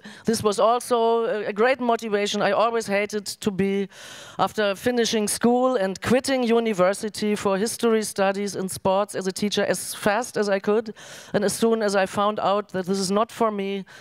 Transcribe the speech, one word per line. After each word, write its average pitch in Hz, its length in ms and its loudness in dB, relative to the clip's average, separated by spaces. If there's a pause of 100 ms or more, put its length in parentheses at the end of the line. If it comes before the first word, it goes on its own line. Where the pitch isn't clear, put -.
(100)
<laughs> - 160 -20
this 220 180 0
was 208 160 2
also 233 640 2
a, 208 220 -2
a 202 60 -6
great 247 280 2
motivation. 220 600 0
I 196 120 2
always 226 340 0
hated 202 400 -2
to - 240 -4
be, 196 380 0 (500)
after 196 380 0
finishing 226 500 0
school 247 500 2
and 190 240 -2
quitting 262 440 2
university 208 880 2
for 196 240 0
history 220 460 0
studies 196 500 -2
and 185 160 -6
sports 196 440 0
as 190 120 -4
a 185 60 -2
teacher 202 320 0
as - 300 -2
fast 220 420 0
as 208 120 0
I 196 120 0
could. 214 340 0 (380)
And 208 100 0
as 196 100 0
soon 226 300 2
as 202 140 0
I 190 100 4
found 208 320 0
out 202 300 0
that 185 180 -6
this 196 120 0
is 190 120 -2
not 208 220 2
for 226 180 0
me, 196 360 -6 (140)